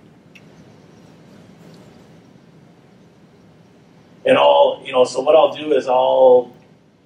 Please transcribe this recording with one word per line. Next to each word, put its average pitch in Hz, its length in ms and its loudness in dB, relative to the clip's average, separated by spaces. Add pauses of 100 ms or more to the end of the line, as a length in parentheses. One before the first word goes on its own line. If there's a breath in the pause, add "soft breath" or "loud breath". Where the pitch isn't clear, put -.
(4000)
And 131 100 2
all, 143 480 0
you 135 80 -16
know, 127 120 2
so 127 160 -10
what 147 140 -2
I'll 143 200 0
do 151 180 -8
is 131 160 -4
I'll, 127 640 2 (540)